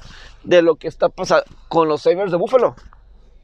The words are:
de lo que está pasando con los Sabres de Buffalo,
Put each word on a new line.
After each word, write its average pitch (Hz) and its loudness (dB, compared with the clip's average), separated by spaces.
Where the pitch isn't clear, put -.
de 175 4
lo 165 2
que - -12
está 175 -4
pasando 165 -2
con 160 0
los 151 -4
Sabres 175 -2
de 175 -2
Buffalo, 220 -2